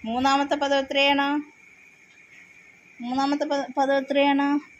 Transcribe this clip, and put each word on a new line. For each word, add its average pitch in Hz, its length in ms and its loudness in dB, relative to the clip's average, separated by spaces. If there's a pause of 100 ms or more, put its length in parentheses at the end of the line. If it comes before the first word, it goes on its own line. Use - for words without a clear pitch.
മൂന്നാമത്തെ 269 500 0
പദം 277 240 0
എത്രയാണ്? 277 480 2 (1800)
മൂന്നാമത്തെ 269 420 -2
പദ-, 277 340 -4
പദം 277 180 2
എത്രയാണ്? 277 640 0 (220)